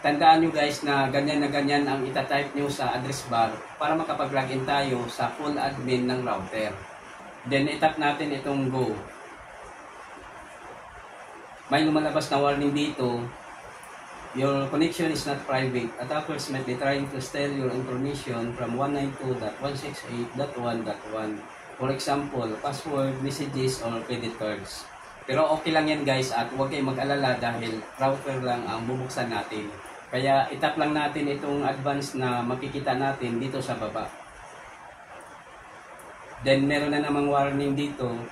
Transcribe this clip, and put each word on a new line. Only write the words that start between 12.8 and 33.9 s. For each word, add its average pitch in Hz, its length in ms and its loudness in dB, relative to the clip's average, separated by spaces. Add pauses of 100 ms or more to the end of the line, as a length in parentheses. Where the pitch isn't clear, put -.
"Your 139 320 4
connection 165 400 2
is 156 160 0
not 139 240 0
private. 127 480 2
Attackers 143 560 -4
might 131 160 -2
be 123 80 0
trying 139 320 2
to 135 160 -6
steal 143 320 -2
your 131 160 0
information 127 880 -2
from 120 160 -2
one 139 160 0
nine 139 240 0
two 127 240 -4
dot 107 240 -4
one 143 80 0
six 139 400 -8
eight 120 240 -4
dot 139 240 -2
one 117 240 -2
dot 101 160 -4 (160)
one. 107 240 -4 (400)
For 131 160 0
example, 139 640 0
password, 135 640 -2
messages, 135 560 0
or 117 240 -4
credit 117 320 -4
cards." 101 480 -6 (400)
Pero 151 320 4
okay 160 160 0
lang 156 160 6
yan 147 160 2
guys 131 320 2
at 117 160 0
huwag 135 240 0
kayong 135 160 0
mag-alala 135 480 2
dahil 117 400 -2 (160)
router 135 480 0
lang 120 240 0
ang 113 160 -4
bubuksan 127 480 -2
natin. 107 400 -4 (420)
Kaya 135 400 6
itap 160 240 2
lang 151 160 2
natin 147 320 0
itong 143 400 0
advance 139 480 0
na 123 320 0
makikita 131 480 -2
natin 127 480 0
dito 131 160 -2
sa - 160 -2
baba. 110 320 -4 (2500)